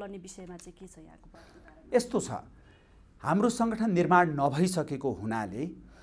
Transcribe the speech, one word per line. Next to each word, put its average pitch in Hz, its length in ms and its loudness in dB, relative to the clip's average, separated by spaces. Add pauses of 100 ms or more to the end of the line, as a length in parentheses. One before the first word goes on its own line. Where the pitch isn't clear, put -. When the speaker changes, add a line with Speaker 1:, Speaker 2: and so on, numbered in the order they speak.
Speaker 1:
लड्ने 196 140 -10
विषयमा 180 400 -16
चाहिँ 175 160 -18
के 185 140 -20
छ - 180 -20
यहाँको 165 240 -20
प्रतिधारणा? - 680 -4
Speaker 2:
यस्तो 233 220 0
छ, - 120 -6 (880)
हाम्रो 202 280 2
सङ्गठन 226 420 0
निर्माण 175 420 4
नभइसकेको 143 800 0
हुनाले 107 600 -4 (320)